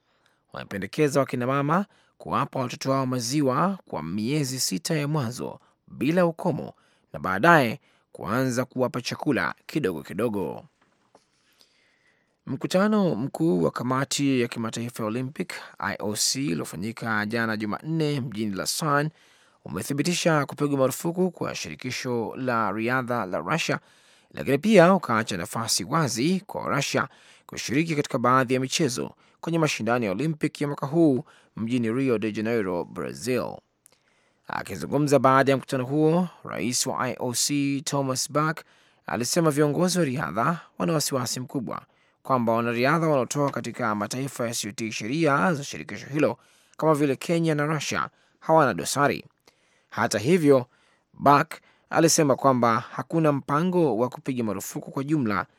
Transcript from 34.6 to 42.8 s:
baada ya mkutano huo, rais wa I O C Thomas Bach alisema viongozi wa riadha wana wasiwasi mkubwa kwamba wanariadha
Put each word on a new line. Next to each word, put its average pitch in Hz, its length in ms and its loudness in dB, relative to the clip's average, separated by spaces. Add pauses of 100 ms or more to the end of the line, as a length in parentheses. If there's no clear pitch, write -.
baada 131 320 6
ya 135 60 4
mkutano 127 280 -4
huo, 156 420 2 (160)
rais 117 440 -4
wa 120 120 -4
I 120 200 -4
O 123 140 -4
C 139 520 -2
Thomas 135 460 -2
Bach 151 260 0 (480)
alisema 147 460 2
viongozi 156 480 2
wa 165 60 4
riadha 131 540 -2 (180)
wana 175 160 0
wasiwasi 131 460 -2
mkubwa 127 420 -6 (420)
kwamba 117 300 0
wanariadha 120 540 2